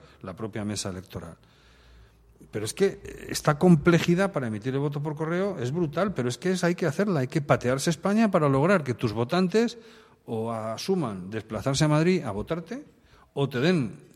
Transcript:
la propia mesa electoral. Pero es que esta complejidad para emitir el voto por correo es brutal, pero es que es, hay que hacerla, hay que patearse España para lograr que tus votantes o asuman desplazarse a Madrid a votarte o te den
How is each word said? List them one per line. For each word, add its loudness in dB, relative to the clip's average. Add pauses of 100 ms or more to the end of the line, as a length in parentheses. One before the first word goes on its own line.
(220)
la -12
propia -10
mesa -6
electoral. -12 (1120)
Pero -6
es -6
que 0 (280)
esta 0
complejidad 4
para -4
emitir -4
el -2
voto -2
por -6
correo -4
es -4
brutal, -2
pero -2
es -4
que -2
es, 0
hay 2
que -2
hacerla, 0
hay -2
que -2
patearse 2
España 2
para 4
lograr 4
que -2
tus -2
votantes 0 (480)
o -4
asuman -4
desplazarse 0
a 4
Madrid 4
a -6
votarte -6 (480)
o -2
te -4
den 0